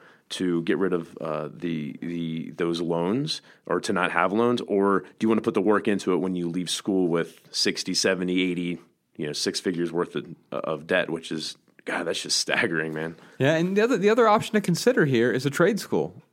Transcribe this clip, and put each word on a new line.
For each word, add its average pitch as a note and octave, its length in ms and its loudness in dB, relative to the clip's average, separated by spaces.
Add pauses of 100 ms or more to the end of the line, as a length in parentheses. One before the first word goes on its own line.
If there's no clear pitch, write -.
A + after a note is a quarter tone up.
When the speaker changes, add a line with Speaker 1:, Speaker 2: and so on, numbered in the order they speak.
(280)
Speaker 1:
to F2 340 0
get D#2+ 140 0
rid F#2 160 0
of, E2+ 280 -6
uh, D2+ 340 -6
the, D#2+ 480 -6
the, E2 540 -6
those E2+ 260 -2
loans F2 580 -2 (240)
or F2 160 0
to G#2 140 -2
not F2 160 0
have F2+ 220 2
loans? A#2 340 2
Or G2 340 2
do - 240 -8
you A2 40 4
wanna A2 120 4
put A2+ 140 -2
the G2+ 80 2
work G#2 260 4
into G2 240 0
it F2 60 2
when F#2 160 0
you F2 160 -2
leave E2+ 180 -4
school F#2 400 0
with E2 320 -2 (100)
sixty, - 440 -2
seventy, F2+ 480 2
eighty, F2 360 -2 (380)
you D2 100 -6
know, D2+ 60 -6
six - 280 -4
figures F2 320 -2
worth E2+ 220 -2
of, D2+ 120 -6 (260)
of D#2 340 -6
debt, F2+ 220 0
which D#2+ 240 -6
is, D#2 240 -8 (300)
God, E2+ 180 -4
that's - 160 -4
just - 180 -2
staggering, D#2+ 540 0
man. D#2+ 240 -6 (220)
Speaker 2:
Yeah, C#3+ 160 4
and F3 200 0
the G#3 60 4
other, A#3+ 160 2
the G3 140 4
other A3+ 180 4
option G#3+ 260 2
to G#3+ 60 4
consider G3 460 2
here A#2+ 260 4
is B2+ 140 0
a C#3 40 0
trade F#3+ 300 4
school. E2 400 -2 (120)